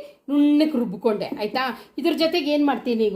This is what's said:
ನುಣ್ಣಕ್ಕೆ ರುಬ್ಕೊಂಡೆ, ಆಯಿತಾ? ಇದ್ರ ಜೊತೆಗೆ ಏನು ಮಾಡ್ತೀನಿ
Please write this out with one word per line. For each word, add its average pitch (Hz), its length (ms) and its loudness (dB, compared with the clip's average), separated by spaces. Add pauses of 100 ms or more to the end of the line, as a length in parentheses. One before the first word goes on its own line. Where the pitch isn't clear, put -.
(320)
ನುಣ್ಣಕ್ಕೆ 294 500 4
ರುಬ್ಕೊಂಡೆ, 202 480 -2 (100)
ಆಯಿತಾ? 214 240 -2 (340)
ಇದ್ರ 311 160 0 (100)
ಜೊತೆಗೆ 320 320 0
ಏನು 294 160 4
ಮಾಡ್ತೀನಿ 226 440 0